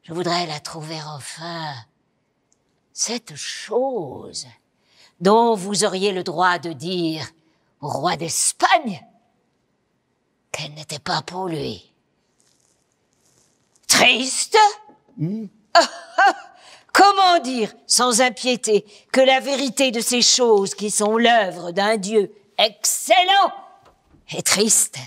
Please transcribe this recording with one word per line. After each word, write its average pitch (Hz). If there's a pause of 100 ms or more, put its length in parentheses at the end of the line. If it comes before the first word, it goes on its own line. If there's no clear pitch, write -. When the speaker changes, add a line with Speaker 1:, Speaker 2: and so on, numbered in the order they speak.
Speaker 1:
je 165
voudrais 170
la 151
trouver 156
enfin, 156 (1160)
cette 226
chose 208 (760)
dont 220
vous 196
auriez 190
le 180
droit 175
de 165
dire 160 (540)
au 143
roi 160
d'Espagne 202 (1500)
qu'elle 151
n'était 151
pas -
pour 185
lui. 131 (2000)
Triste ? 247 (580)
Speaker 2:
Hmm. 202 (280)
Speaker 1:
<laughs> - (1120)
Comment 381
dire, 247 (140)
sans 247
impiété, 240 (260)
que 262
la 262
vérité 262
de 226
ces 240
choses 214
qui 208
sont 214
l'œuvre 190
d'un 202
Dieu 202 (260)
excellent 359 (760)
est 165
triste ? -